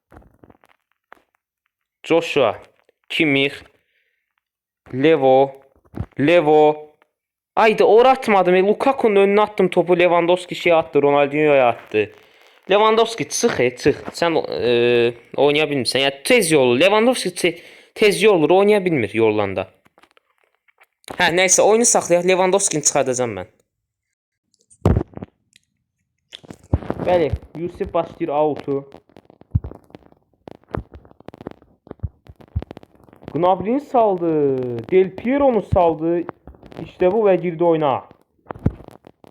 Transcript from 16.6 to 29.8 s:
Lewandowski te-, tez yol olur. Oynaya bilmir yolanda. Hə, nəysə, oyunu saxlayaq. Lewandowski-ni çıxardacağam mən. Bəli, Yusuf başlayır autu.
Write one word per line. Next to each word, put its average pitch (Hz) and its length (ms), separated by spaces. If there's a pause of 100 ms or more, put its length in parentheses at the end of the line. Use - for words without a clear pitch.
Lewandowski 214 560
te-, 170 220 (380)
tez 190 280
yol 202 160
olur. 151 100
Oynaya 196 360
bilmir 143 280
yolanda. 104 680 (1400)
Hə, 180 180
nəysə, 180 280
oyunu 220 220
saxlayaq. 175 420
Lewandowski-ni 185 600
çıxardacağam 123 500
mən. 90 120 (3500)
Bəli, 170 260 (260)
Yusuf 175 360
başlayır 165 360
autu. 143 540 (4000)